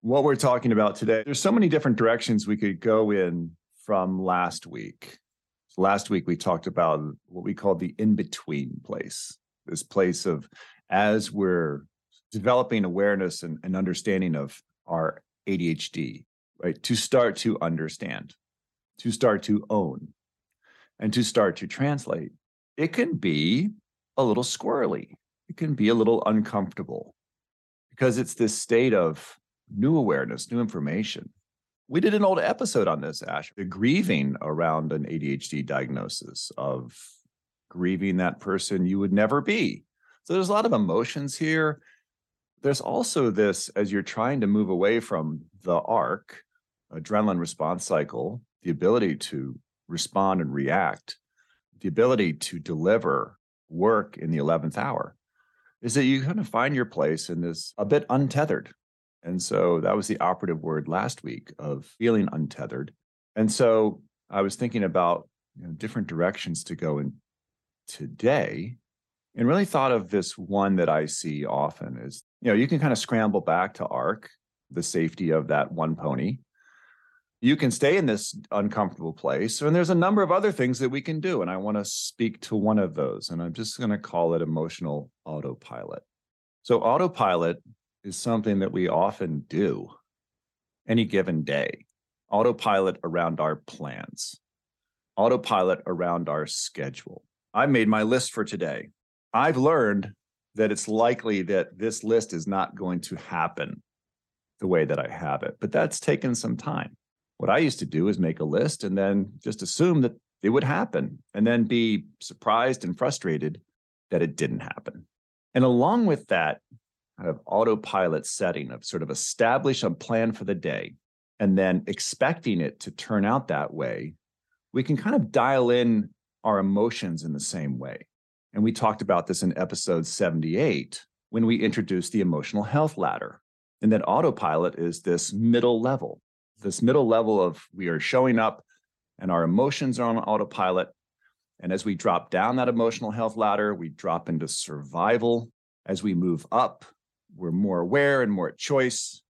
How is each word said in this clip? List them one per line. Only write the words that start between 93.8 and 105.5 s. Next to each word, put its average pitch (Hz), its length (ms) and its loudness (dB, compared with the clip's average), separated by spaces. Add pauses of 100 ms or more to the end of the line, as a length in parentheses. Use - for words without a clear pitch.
Autopilot 101 680 2
around 85 420 -2
our 76 180 -4
schedule. - 800 -10 (280)
I 117 140 2
made 120 220 4
my 107 160 4
list 123 280 0
for 107 120 -4
today. 80 460 -8 (420)
I've 139 240 2
learned 113 560 2 (420)
that 104 160 2
it's 104 160 -4
likely 110 560 2
that 92 340 -2
this 107 280 -4
list 110 280 2
is 82 140 -6
not 95 300 -2
going 90 260 -4
to - 140 -10
happen 78 640 -6 (800)
the 95 80 -2
way 82 160 4
that 73 140 -2
I 65 100 -6
have 76 340 -6
it, - 180 -8